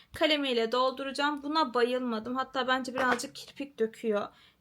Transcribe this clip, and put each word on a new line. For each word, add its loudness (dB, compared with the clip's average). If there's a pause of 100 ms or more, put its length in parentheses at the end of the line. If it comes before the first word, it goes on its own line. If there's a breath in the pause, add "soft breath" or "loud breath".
(140 loud breath)
kalemiyle 2
dolduracağım. 0
Buna 0
bayılmadım. 0
Hatta -2
bence 0
birazcık 0
kirpik -14
döküyor. -2 (320 loud breath)